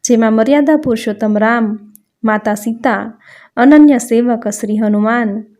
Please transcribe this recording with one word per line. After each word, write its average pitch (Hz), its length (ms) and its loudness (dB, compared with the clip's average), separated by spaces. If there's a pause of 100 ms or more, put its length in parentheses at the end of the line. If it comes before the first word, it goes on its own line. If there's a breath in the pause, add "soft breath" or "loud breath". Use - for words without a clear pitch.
જેમાં 226 280 2
મર્યાદા 285 440 2
પુરુષોત્તમ 220 600 -2
રામ, 220 540 -2 (320)
માતા 214 300 -2
સીતા, 226 640 -6 (380 soft breath)
અનન્ય 285 420 6
સેવક 233 500 -2
શ્રી 208 280 -6
હનુમાન 214 680 -2 (160)